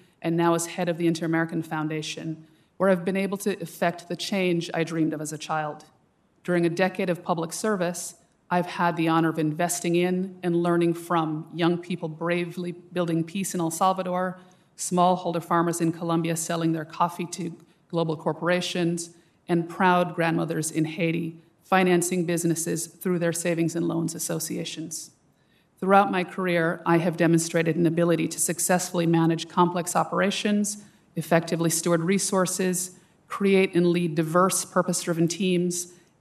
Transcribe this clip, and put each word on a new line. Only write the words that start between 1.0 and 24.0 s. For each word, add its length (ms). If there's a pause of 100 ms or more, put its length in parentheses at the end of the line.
Inter-American 560
Foundation, 840 (300)
where 120
I've 140
been 140
able 220
to 220
effect 460
the 80
change 580
I 120
dreamed 280
of 60
as 140
a 40
child. 460 (640)
During 200
a 40
decade 400
of 160
public 260
service, 640 (340)
I've 180
had 280
the 140
honor 180
of 100
investing 600
in 440
and 220
learning 300
from 600
young 240
people 300
bravely 640
building 540
peace 280
in 60
El 100
Salvador, 720 (380)
smallholder 640
farmers 380
in 100
Colombia 460
selling 340
their 140
coffee 400
to 280 (360)
global 260
corporations, 960 (400)
and 180
proud 480
grandmothers 560
in 140
Haiti 520 (260)
financing 640
businesses 600
through 320
their 140
savings 420
and 120
loans 280